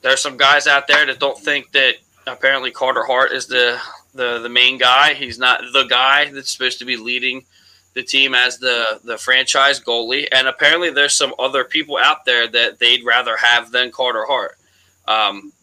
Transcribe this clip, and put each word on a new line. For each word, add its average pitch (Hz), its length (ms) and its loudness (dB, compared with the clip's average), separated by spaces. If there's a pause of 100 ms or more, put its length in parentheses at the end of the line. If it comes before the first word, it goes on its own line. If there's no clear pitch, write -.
there 131 100 2
are 135 60 2
some 139 180 -6
guys 143 300 4
out 139 200 2
there 147 200 4
that 131 120 -4
don't 139 200 -2
think 143 340 -4
that 131 220 2 (320)
apparently 131 440 -2
Carter 127 340 -2
Hart 127 280 0
is 131 140 -6
the, 123 320 0 (360)
the, 120 240 -4
the 117 100 -10
main 123 300 2
guy. 127 360 4
He's 123 240 -10
not 127 220 2 (120)
the 135 120 2
guy 135 460 2
that's 139 200 -12
supposed 127 280 -4
to 123 60 -14
be 123 120 -6
leading 123 480 -6 (500)
the 127 80 -8
team 135 320 0
as 123 240 0
the, 117 460 -2
the 117 140 -8
franchise 135 640 0
goalie. 120 520 -4
And 131 160 2
apparently 160 420 0
there's 143 240 0
some 131 240 -2
other 131 260 -2
people 147 340 -6
out 143 260 2
there 120 240 2
that 117 300 0
they'd 120 260 2
rather 120 320 0
have 117 340 2
than 123 220 -2
Carter 120 340 -2
Hart. 123 320 -4 (480)
Um, 101 460 -2 (100)